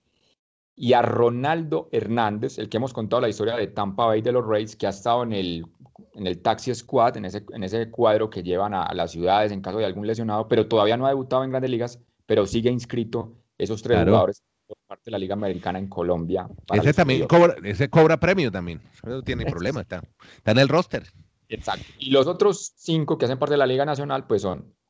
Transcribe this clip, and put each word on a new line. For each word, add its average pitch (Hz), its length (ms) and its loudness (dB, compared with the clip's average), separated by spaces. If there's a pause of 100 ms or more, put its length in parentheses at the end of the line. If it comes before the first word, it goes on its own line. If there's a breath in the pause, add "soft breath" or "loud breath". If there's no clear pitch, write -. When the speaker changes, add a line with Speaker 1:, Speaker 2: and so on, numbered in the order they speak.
(760)
Speaker 1:
y 123 200 2
a 120 80 6
Ronaldo 127 880 0
Hernández, 110 680 -2
el 113 100 -8
que 110 100 -4
hemos 127 140 -4
contado 117 300 0
la 120 60 2
historia 107 280 -2
de 104 100 -2
Tampa 101 400 -2
Bay 110 160 2
de 120 100 0
los 120 140 0
Rays, 107 280 -2
que - 120 -6
ha 117 40 -2
estado 117 320 -2
en 113 100 -4
el, 87 340 -4 (480)
en 101 120 -10
el 90 140 -4
taxi 113 340 -2
squad, 120 420 0
en 107 100 -10
ese, 101 260 -10
en 113 100 -10
ese 110 280 -4
cuadro 110 400 2
que 92 120 -8
llevan 92 300 -2
a, 90 120 -2
a 82 100 -4
las 85 160 -4
ciudades 95 420 2
en 98 80 -8
caso 95 180 -6
de 110 60 0
algún 101 220 -6
lesionado, 110 420 -4
pero 113 200 2
todavía 110 280 4
no 131 100 -2
ha 135 40 2
debutado 131 340 -2
en 131 60 -6
Grandes 131 200 -2
Ligas, 120 280 -4 (280)
pero 107 200 4
sigue 117 240 0
inscrito 117 640 -4 (240)
esos 107 240 -4
tres 117 140 2
Speaker 2:
Claro. 87 160 4
Speaker 1:
jugadores 95 300 2 (240)
por - 100 -18 (100)
parte - 200 -18
de 110 60 -14
la 101 60 -6
Liga 95 160 -4
Americana 92 440 -4
en 98 100 -8
Colombia 87 600 -2 (180)
para 104 140 0
Speaker 2:
Ese - 80 4
Speaker 1:
los 147 80 2
Speaker 2:
también 135 320 2
Speaker 1:
playoffs. 170 260 8
Speaker 2:
cobra, 92 140 -8
ese 101 220 -2
cobra 160 280 6
premio 170 320 2
también, 87 300 -6 (140)
eso - 120 -20
no 127 160 -8
tiene 123 200 -6
Speaker 1:
Exacto. - 140 -4
Speaker 2:
problema, 110 260 -2
está, 90 200 -10 (340 soft breath)
está - 160 0
en 117 60 6
el 139 100 6
roster. 147 360 0 (440)
Speaker 1:
Exacto. 104 360 -8 (140)
Y 135 120 -10
los 135 160 6
otros 185 500 0
cinco 160 420 -2
que 123 80 2
hacen 131 120 -4
parte 143 160 -2
de 143 40 4
la 135 80 4
Liga 131 180 0
Nacional, 143 420 -4
pues 104 140 0
son 95 320 -6 (180)